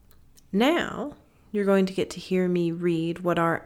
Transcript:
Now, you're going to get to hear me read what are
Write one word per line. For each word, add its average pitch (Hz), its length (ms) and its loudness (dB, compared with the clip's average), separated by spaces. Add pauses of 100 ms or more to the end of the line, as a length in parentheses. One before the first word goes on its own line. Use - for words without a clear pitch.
(520)
Now, 285 640 0 (380)
you're 202 120 0
going 196 200 4
to 185 80 -4
get - 180 -2
to - 80 -12
hear 185 300 0
me 175 220 0
read 170 480 -2
what 175 200 0
are 165 260 0